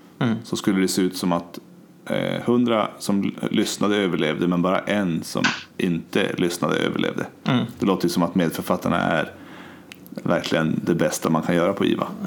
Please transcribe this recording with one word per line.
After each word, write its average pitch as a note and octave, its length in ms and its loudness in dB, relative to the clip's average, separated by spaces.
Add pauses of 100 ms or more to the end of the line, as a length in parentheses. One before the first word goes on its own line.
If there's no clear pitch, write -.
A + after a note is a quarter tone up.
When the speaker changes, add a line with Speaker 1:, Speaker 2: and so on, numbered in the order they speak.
(200)
Speaker 1:
Mm. A#2 240 2
Speaker 2:
Så - 120 -4
skulle G2 260 2
det F#2+ 60 2
se G2 140 0
ut F2+ 160 0
som F#2+ 140 0
att, E2+ 280 -4 (460)
eh, G1+ 400 -2
hundra A#2 420 2 (120)
som G2 240 0
l-, - 280 -4
lyssnade G2+ 440 2
överlevde, E2+ 520 2
men F2 140 2
bara F#2 180 2
en F2+ 440 0
som - 200 -4 (340)
inte F2+ 600 0
lyssnade E2 400 0
överlevde. - 480 -2 (180)
Speaker 1:
Mm. B2 220 2 (140)
Speaker 2:
Det B2 60 0
låter F#2 200 4
ju F2 40 2
som F2+ 140 2
att E2+ 120 0
medförfattarna F2 680 0
är F2 300 0 (800)
verkligen E2 760 0
det F2 100 2
bästa E2 340 0
man D#2+ 120 2
kan F2 140 0
göra F2 180 2
på F#2+ 120 0
iva. - 220 0 (200)